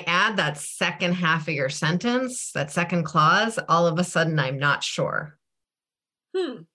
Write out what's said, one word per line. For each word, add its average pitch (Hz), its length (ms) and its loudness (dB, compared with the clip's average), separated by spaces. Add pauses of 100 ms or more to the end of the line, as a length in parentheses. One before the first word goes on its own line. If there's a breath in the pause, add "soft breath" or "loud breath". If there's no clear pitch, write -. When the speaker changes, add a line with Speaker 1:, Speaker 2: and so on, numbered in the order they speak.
Speaker 1:
add 190 320 2
that 151 200 0
second 175 560 -2
half 165 340 0
of 160 60 -2
your 135 140 0
sentence, 240 840 -2
that 143 180 -4
second 175 340 -2
clause, 175 540 2 (100)
all 170 180 4
of 160 120 0
a 180 60 2
sudden 165 340 0
I'm 135 200 -2
not 143 240 2
sure. - 560 -4 (960)
Speaker 2:
Hmm. 302 260 -6 (120)